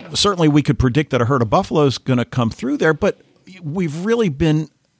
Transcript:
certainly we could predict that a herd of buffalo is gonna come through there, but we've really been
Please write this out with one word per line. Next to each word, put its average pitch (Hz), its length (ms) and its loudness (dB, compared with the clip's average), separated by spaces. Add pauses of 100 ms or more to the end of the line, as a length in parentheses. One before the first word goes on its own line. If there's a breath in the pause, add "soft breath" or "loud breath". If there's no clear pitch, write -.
(140)
certainly 175 340 2
we 147 160 4
could - 160 -2
predict 131 320 0
that 120 100 0
a 117 40 0
herd 127 160 0
of 110 80 -2
buffalo 165 360 2
is 131 120 0
gonna 123 280 -2
come 117 240 -2
through 277 280 -6
there, 160 160 2
but 185 260 -2 (420)
we've 165 440 -6
really 226 240 0
been 156 400 0 (300)